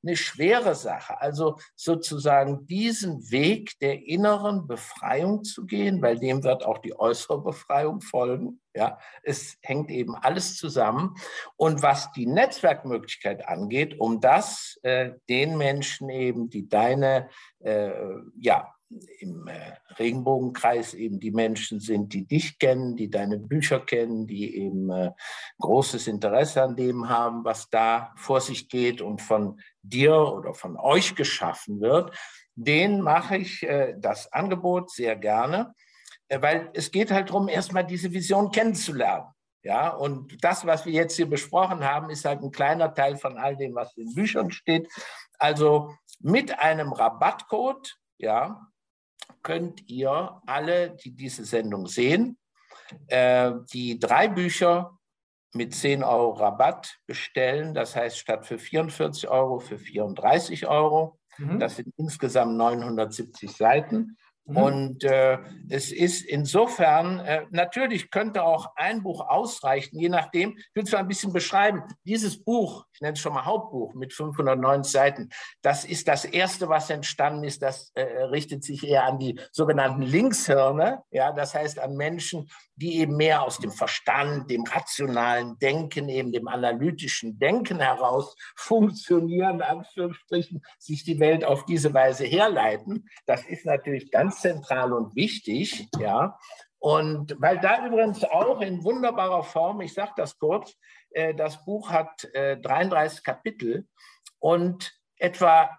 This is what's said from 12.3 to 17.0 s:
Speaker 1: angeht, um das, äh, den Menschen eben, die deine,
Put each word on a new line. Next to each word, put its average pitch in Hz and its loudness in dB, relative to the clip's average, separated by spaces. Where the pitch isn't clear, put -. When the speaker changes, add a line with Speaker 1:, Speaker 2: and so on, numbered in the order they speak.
Speaker 1:
angeht, 117 -4
um 113 0
das, - 2
äh, 127 0
den 143 0
Menschen 139 -2
eben, 120 -2
die 98 -8
deine, 131 2